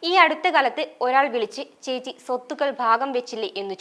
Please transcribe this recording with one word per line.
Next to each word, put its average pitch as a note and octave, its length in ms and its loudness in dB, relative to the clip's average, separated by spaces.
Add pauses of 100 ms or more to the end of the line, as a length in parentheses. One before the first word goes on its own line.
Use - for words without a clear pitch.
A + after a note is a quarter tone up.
ഈ - 20 0 (140)
അടുത്ത D#4 300 2
കാലത്ത് C#4+ 280 2 (180)
ഒരാൾ C4 340 4
വിളിച്ച് A3+ 280 -4 (220)
"ചേച്ചി, B3+ 280 -6 (140)
സ്വത്തുക്കൾ C4 440 -4 (120)
ഭാഗം A#3+ 340 2
വെച്ചില്ലേ?" A3+ 400 -4
എന്ന് G3 240 -6